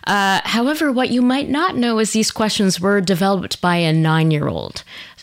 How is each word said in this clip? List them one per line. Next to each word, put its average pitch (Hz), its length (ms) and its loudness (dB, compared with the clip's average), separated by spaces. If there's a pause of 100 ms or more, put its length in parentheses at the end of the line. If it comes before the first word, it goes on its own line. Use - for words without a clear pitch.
Uh, 196 380 0
however, 277 480 0
what 254 180 0
you 247 140 0
might 262 260 0
not 311 260 -2
know 240 220 0
is 220 160 0
these 220 160 0
questions 202 500 0
were 202 220 2
developed 185 600 0
by 175 160 2
a 165 140 2
nine-year-old, 160 920 0 (400)